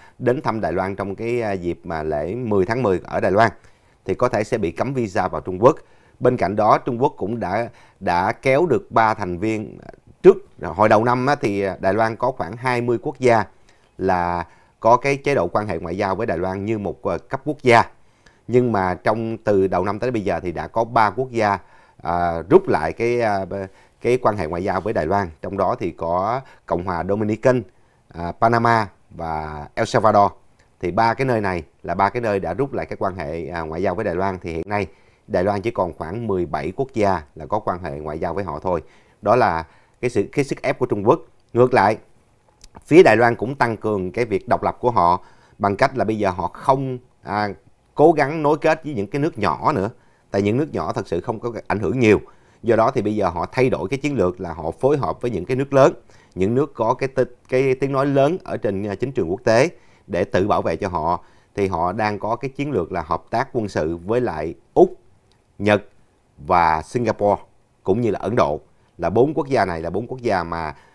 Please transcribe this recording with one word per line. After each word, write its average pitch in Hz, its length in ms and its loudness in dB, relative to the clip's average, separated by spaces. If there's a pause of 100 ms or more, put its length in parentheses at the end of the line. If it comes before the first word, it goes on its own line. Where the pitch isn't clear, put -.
(180)
đến 127 220 0
thăm 113 200 -2
Đài 87 120 -2
Loan 92 240 -2
trong 98 180 -6
cái, 117 280 -4
à, 104 100 -2
dịp 87 320 -4
mà 80 180 -6
lễ 78 320 -4
mười 107 320 0
tháng 120 160 -2
mười 92 220 2
ở - 160 -6
Đài 101 120 0
Loan 110 180 6 (540)
thì 95 100 -2
có 123 140 0
thể 110 160 -2
sẽ 117 140 -2
bị 87 120 -2
cấm 117 240 -4
visa 104 340 -2
vào 80 120 -6
Trung 92 220 -8
Quốc. 151 140 8 (440)
Bên 127 160 2
cạnh 101 200 -2
đó, 110 220 4
Trung 127 240 -6
Quốc 147 140 2
cũng 110 240 -6
đã, 101 280 -4 (320)
đã 92 320 0
kéo 135 340 2
được 120 240 0
ba 110 240 4
thành 90 240 -6
viên 101 400 -4 (440)
trước. 185 140 10 (260)
Hồi 87 260 2
đầu 110 160 6
năm 123 220 0
á, 147 80 2
thì 101 300 -2 (160)
Đài 95 140 2
Loan 113 220 0
có 123 160 -2
khoảng 92 240 -8
hai 123 240 -2
mươi 120 220 0
quốc - 160 -8
gia 117 260 4 (540)
là 87 480 0 (340)
có 113 160 6
cái 139 200 0
chế 139 180 -2
độ 87 140 0
quan 104 180 -2
hệ 82 120 -4
ngoại 85 180 -8
giao 95 180 0
với 107 120 -4
Đài 92 120 -2
Loan 95 260 -4
như 110 140 -2
một, 92 240 -8
ờ, 87 160 -4
cấp - 260 -10
quốc 147 180 -6
gia. 117 200 6 (680)
Nhưng 123 240 2
mà 92 220 0
trong, 113 440 -4
từ 98 280 2
đầu 92 180 0
năm 101 140 -4
tới 123 120 -4
bây 113 120 -2
giờ 90 180 -2
thì 90 120 -6
đã 78 160 -8
có 117 160 -2
ba 113 260 2
quốc 123 200 -6
gia, 104 280 0 (440)
à, 85 480 -2
rút - 180 4
lại 82 240 0
cái, 120 280 -2
à, 101 260 -2 (540)
cái 123 220 2
quan 107 140 0
hệ 92 100 -4
ngoại 85 180 -6
giao 95 160 -2
với 92 120 -4
Đài 80 140 -2
Loan. 98 220 0 (140)
Trong 95 140 -8
đó 95 220 0
thì 92 120 -4
có 92 500 -4 (260)
Cộng 87 180 -4
hòa 87 240 -4
Dominican, 107 540 0 (460)
à, 85 320 -8
Panama 117 480 4 (220)
và 78 640 -8
El 117 100 -2
Salvador. 104 480 4 (480)
Thì 90 100 -4
ba 113 240 2
cái 135 100 -4
nơi 117 160 0
này 92 220 -2 (200)
là 85 120 -6
ba 98 140 2
cái 123 140 -4
nơi 101 180 0
đã 85 140 -4
rút 131 180 -4
lại 85 140 -6
cái 104 100 -10
quan 95 200 -4
hệ, 80 320 -8
à, 85 120 -8
ngoại 80 220 -6
giao 95 120 0
với 107 100 -4
Đài 90 100 -2
Loan. 95 280 -2
Thì 85 100 -10
hiện 82 160 -8
nay 104 180 -2 (420)
Đài 92 160 0
Loan 101 180 0
chỉ 117 80 -4
còn 92 220 -2
khoảng 95 340 -10
mười 92 200 0
bảy 73 300 -6
quốc 135 180 -4
gia 95 280 2 (120)
là 78 120 -14
có 101 120 -2
quan 92 240 -6
hệ 85 80 -8
ngoại 76 280 -8
giao 85 160 -4
với 98 100 -4
họ 78 180 -8
thôi. 87 200 -2 (400)
Đó 104 140 4
là 87 280 2 (360)
cái 123 100 -2
sự, 98 220 0
cái 143 120 0
sức - 180 -8
ép 139 160 -2
của 123 80 -2
Trung 104 220 -2
Quốc. - 120 4 (320)
Ngược 127 220 4
lại, 107 220 4 (920)
phía 165 160 10
Đài 117 140 8
Loan 117 200 4
cũng 120 180 -6
tăng 117 220 0
cường 98 360 -4
cái 117 120 -2
việc 104 240 -2
độc 87 140 0
lập 92 180 -2
của 123 100 0
họ 90 300 2 (380)
bằng 101 180 0
cách 131 220 0
là 104 60 0
bây 110 140 -2
giờ 101 120 0
họ 90 180 -4
không, 135 500 -2 (240)
à, 104 260 -4 (460)
cố 156 180 8
gắng 151 300 0
nối 151 160 2
kết 160 260 0
với 151 100 -8
những 101 120 -2
cái 143 140 -4
nước 151 180 -2
nhỏ 98 340 0
nữa. 107 180 0 (400)
Tại 101 120 0
những 104 140 2
nước 147 160 -2
nhỏ 90 200 -4
thật 107 160 -6
sự 87 120 -4
không - 200 -6
có 120 120 -8 (140)
ảnh 95 120 -2
hưởng 107 220 -2
nhiều. 107 200 6 (420)
Do 117 140 2
đó 113 140 4
thì 123 120 -2
bây 107 140 -2
giờ 98 120 0
họ 87 240 -6
thay 127 180 2
đổi 87 180 -4
cái 135 100 -4
chiến 143 180 -4
lược 90 240 0
là 87 120 -8
họ 80 180 -8
phối 139 260 0
hợp 98 260 -6
với 123 80 -4
những 90 140 -6
cái 131 120 -4
nước 139 160 -4
lớn, 143 200 6 (420)
những 95 200 0
nước 147 200 0
có 117 200 0
cái 135 140 -4
ti-, 131 160 0 (240)
cái 131 260 2
tiếng 135 180 -2
nói 139 140 0
lớn 139 380 2
ở - 120 -8
trên, 101 300 -4
à, 101 80 -4
chính 123 180 -6
trường 82 180 -2
quốc 95 140 -4
tế 120 240 4 (380)
để 92 180 -2
tự 98 240 0
bảo 85 140 2
vệ 82 140 -2
cho 98 120 -4
họ. 85 320 -2 (340)
Thì 101 140 0
họ 87 240 -2
đang 104 260 -2
có 107 180 -4
cái 135 120 -8
chiến 143 240 -8
lược 90 200 -2
là 85 100 -4
hợp 80 280 -4
tác 123 220 -2
quân 110 160 -2
sự 82 280 -2
với 98 240 -2
lại 82 340 -4 (200)
Úc, 180 200 6 (640)
Nhật 104 260 2 (640)
và 82 360 4
Singapore 104 600 0 (400)
cũng 98 180 0
như 120 100 0
là 92 80 -2
Ấn 104 180 -4
Độ. 76 240 0 (380)
Là 85 120 -2
bốn 127 240 2
quốc - 120 -6
gia 123 180 0
này 85 160 -4
là 82 100 -8
bốn 82 160 -6
quốc 127 140 -12
gia 101 220 0
mà, 82 320 -8 (200)